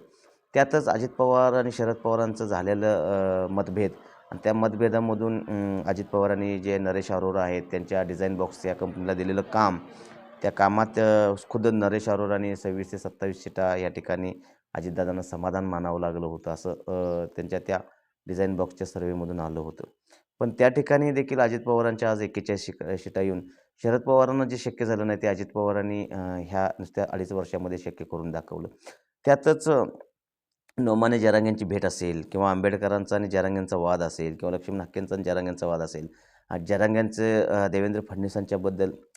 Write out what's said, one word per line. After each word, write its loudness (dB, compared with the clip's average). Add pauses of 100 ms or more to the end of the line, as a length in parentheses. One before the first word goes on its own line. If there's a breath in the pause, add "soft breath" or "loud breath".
(540 soft breath)
त्यातच 4
अजित 0
पवार 4
आणि 0
शरद 0
पवारांचं -2
झालेलं, 0
अ, 2
मतभेद 0 (400 loud breath)
आणि -10
त्या 4
मतभेदामधून, 0
अं, -2
अजित -2
पवारांनी 0
जे 0
नरेश -2
अरोरा 0
आहेत 0
त्यांच्या -2
डिझाईन -2
बॉक्स -6
या -2
कंपनीला -4
दिलेलं 0
काम, 2 (640 loud breath)
त्या 0
कामात, 4
अ, 6 (140)
खुद्द 0
नरेश 2
अरोरांनी 0
सव्वीस -6
ते -8
सत्तावीस -6
सीटा 0
या -2
ठिकाणी -4 (420 loud breath)
अजितदादांना -2
समाधान -4
मानावं -4
लागलं -2
होतं -8
असं, -6
अ, -4 (100)
त्यांच्या -6
त्या -4 (460 soft breath)
डिझाईन 0
बॉक्सच्या -4
सर्व्हेमधून -6
आलं -6
होतं. -12 (540 soft breath)
पण -2
त्या 6
ठिकाणी 4
देखील 0
अजित 2
पवारांच्या 2
आज 0
एक्केचाळीस -4
शिक-, -6
शिटा -4
येऊन 0 (420 loud breath)
शरद 2
पवारांना 4
जे -4
शक्य -6
झालं 0
नाही 0
ते 0
अजित 0
पवारांनी, -2
अ, -8
ह्या -2
नुसत्या -4
अडीच -6
वर्षामध्ये -4
शक्य -10
करून -8
दाखवलं. -8 (560 loud breath)
त्यातच, 4
अ, 6 (920)
नोमाने 4
जरांगेंची 4
भेट -2
असेल -2 (100)
किंवा 2
आंबेडकरांचा 0
आणि -2
जरांगेंचा 0
वाद 2
असेल -4
किंवा -2
लक्ष्मण -6
हाकेंचा -6
आणि -4
जरांगेंचा -2
वाद -2
असेल, -8 (440 soft breath)
आज -6
जरांगेंचं, 2
अ, 2
देवेंद्र 0 (100)
फडणवीसांच्याबद्दल -2 (260)